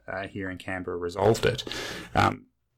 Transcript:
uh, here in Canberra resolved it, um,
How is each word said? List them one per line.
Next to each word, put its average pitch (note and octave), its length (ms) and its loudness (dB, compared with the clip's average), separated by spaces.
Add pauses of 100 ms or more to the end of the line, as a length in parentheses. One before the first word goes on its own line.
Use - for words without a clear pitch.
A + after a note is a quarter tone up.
uh, F#2+ 220 -6
here G2 220 -6
in F2+ 80 -8
Canberra F2+ 400 -6
resolved G2 480 4
it, - 180 2 (500)
um, - 340 2 (300)